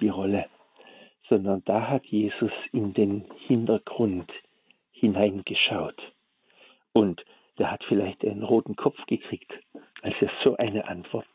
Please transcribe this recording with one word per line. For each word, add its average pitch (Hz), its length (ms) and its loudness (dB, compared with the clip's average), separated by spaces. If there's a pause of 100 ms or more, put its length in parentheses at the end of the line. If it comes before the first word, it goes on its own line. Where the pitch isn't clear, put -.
die 104 80 2
Rolle, 95 380 -2 (800)
sondern 95 360 2
da 107 220 0
hat 139 180 -2
Jesus 107 460 -2 (200)
in 101 220 -2
den 101 320 2 (220)
Hintergrund 110 840 0 (600)
hineingeschaut. 101 1120 0 (920)
Und 101 300 4 (340)
der - 140 0
hat 104 120 -10
vielleicht 101 400 0
einen 104 200 -2
roten 110 320 2
Kopf - 300 0
gekriegt, - 460 -6 (500)
als - 200 -6
er 101 100 2 (120)
so 123 140 4
eine 107 300 -2
Antwort 90 480 -8